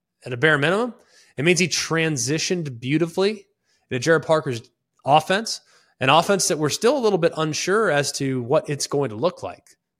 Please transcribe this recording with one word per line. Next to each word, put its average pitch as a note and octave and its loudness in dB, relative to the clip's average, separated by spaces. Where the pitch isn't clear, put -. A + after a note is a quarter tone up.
at B2 -10
a B2+ -6
bare D3+ 2
minimum. G3 0
It C3+ -2
means F3 4
he F3 0
transitioned D#3 -4
beautifully E3+ -2
into B2+ -2
Gerad D#3 2
Parker's C#3+ 0
offense, F#3 0
an C3 4
offense E3 4
that D#3 0
we're D3+ 0
still A#3+ 0
a - -2
little G#3 2
bit E3 2
unsure F3+ -2
as C#3+ 0
to C3 -4
what C#3 0
it's C#3+ -4
going C#3+ -2
to G#2+ -10
look D#3+ -4
like. - -16